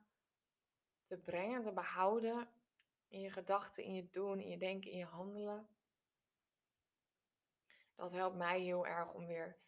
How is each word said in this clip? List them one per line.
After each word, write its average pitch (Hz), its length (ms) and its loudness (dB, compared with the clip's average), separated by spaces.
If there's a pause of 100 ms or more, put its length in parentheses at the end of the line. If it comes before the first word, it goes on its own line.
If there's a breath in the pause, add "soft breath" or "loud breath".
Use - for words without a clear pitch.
(1040)
te - 140 -6
brengen, 185 440 -2
te 214 120 -2
behouden 208 760 4 (580)
in 196 120 -10
je 196 100 -4
gedachten, 196 540 2
in 190 100 -4
je 180 160 -4
doen, 196 300 0
in 180 100 -6
je 175 80 -6
denken, 190 340 -2
in 180 60 -6
je 175 80 -4
handelen. 208 640 -6 (2250 soft breath)
Dat 180 160 -4
helpt 185 240 2
mij 175 260 4
heel 180 260 2
erg 170 260 -2
om 170 120 -8
weer 170 320 -6 (100)